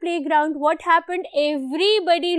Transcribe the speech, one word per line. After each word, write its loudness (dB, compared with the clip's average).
playground. 0
What 0
happened? 0
Everybody 0